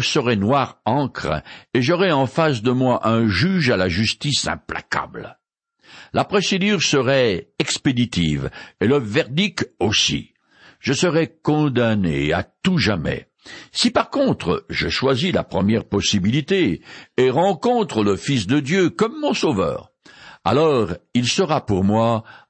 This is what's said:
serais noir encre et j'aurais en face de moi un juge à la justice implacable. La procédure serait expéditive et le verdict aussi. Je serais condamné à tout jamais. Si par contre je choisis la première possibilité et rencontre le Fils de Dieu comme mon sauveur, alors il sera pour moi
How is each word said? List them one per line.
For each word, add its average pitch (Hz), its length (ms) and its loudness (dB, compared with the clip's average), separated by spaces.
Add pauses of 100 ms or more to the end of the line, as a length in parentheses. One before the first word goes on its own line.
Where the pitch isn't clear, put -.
serais 120 360 0
noir 117 480 0
encre 113 580 -2 (320)
et 131 80 4
j'aurais 170 300 2
en 135 140 2
face 143 360 0
de 123 80 2
moi 123 380 2
un 113 180 2
juge 139 440 2
à 110 60 2
la 92 120 2
justice 107 580 -2
implacable. - 920 -8 (760)
La 135 120 0
procédure 190 580 0
serait 123 760 0
expéditive 87 920 -2 (300)
et 95 60 2
le 139 120 4
verdict 143 680 -4 (120)
aussi. - 520 -2 (460)
Je - 140 -4
serais 160 500 0
condamné 110 880 0
à 85 120 -2 (180)
tout 185 160 0
jamais. 87 500 -2 (440)
Si - 180 0
par 247 200 -2
contre 202 580 -2
je - 200 -4
choisis 135 440 0
la 87 120 0
première 98 400 0
possibilité 110 960 0 (340)
et 127 140 4
rencontre 190 720 0
le 101 140 2
Fils 113 300 -2
de 139 140 2
Dieu 165 300 0
comme 233 300 -2
mon 285 140 0
sauveur, 95 560 -2 (540)
alors 123 500 2 (200)
il 123 120 2
sera 151 380 0
pour 95 200 0
moi 110 380 2 (280)